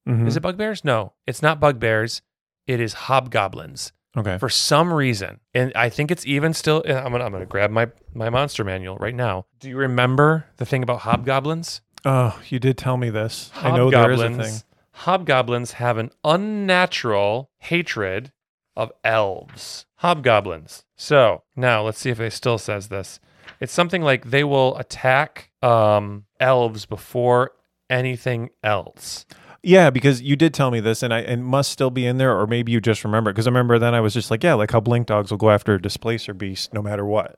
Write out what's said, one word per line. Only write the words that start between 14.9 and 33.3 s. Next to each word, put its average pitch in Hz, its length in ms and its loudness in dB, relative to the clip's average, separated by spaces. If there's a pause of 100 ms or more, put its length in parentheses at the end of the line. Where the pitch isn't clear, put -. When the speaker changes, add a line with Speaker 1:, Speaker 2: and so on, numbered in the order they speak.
Speaker 2:
hobgoblins 127 800 -2
have 120 240 -2
an 113 140 -6 (120)
unnatural 175 1300 0
hatred 120 720 -6 (440)
of 113 160 -6 (120)
elves. - 840 -4 (100)
Hobgoblins. 107 920 0 (160)
So, 117 420 4 (120)
now 123 280 2
let's 110 140 -4
see - 120 -6
if 117 100 -4
it 113 140 -6
still 117 240 -2
says 104 320 -8
this. 98 320 -12 (400)
It's 131 100 -10
something 175 300 0
like 131 300 0
they 139 120 2
will 135 340 2
attack, - 720 -2 (120)
um, 104 640 2 (160)
elves 120 440 2
before 123 640 -2 (380)
anything 127 600 -4 (140)
else. - 600 -4 (380)
Speaker 1:
Yeah, 175 280 8
because 127 300 2
you 139 140 0
did 156 180 4
tell 131 180 0
me 117 100 0
this, 110 200 0
and 120 120 0
I, 113 60 0
it 120 180 -4
must 127 340 0
still 135 180 0
be 123 160 -2
in 127 120 0
there, 131 200 2
or 104 100 0
maybe 117 260 0
you 117 80 4
just 107 240 0
remember 107 240 0
it, 98 60 0